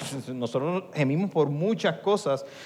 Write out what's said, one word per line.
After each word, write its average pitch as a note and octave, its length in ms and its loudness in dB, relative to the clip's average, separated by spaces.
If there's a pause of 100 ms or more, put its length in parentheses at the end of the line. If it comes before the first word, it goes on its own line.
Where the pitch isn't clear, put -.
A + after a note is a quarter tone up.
(120)
<laughs> C3+ 220 -8
nosotros C#3 500 -2 (100)
gemimos D3+ 380 2
por D#3 180 4
muchas E3 500 0
cosas. G3 460 2 (200)